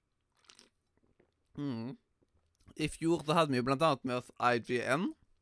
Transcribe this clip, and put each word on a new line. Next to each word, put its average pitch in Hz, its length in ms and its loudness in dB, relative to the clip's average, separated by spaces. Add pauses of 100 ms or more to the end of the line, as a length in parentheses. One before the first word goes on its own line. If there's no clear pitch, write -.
(1600)
Mm. 131 380 -8 (840)
I 151 80 -2
fjor 165 380 -2
så 151 80 2
hadde 160 180 4
vi 123 80 2
jo 120 60 0
blant 135 160 2
annet 151 240 2
med 123 140 -2
oss - 100 -16 (100)
I 120 180 4
G 123 240 -2
N. 151 260 0 (340)